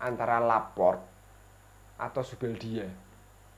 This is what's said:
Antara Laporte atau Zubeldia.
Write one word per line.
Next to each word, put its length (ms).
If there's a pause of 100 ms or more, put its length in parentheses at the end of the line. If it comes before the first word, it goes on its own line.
Antara 400
Laporte 640 (960)
atau 240
Zubeldia. 640 (680)